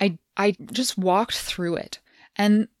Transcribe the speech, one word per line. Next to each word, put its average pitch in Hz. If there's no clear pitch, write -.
I, 190
I 202
just 247
walked 185
through 170
it. -
And 208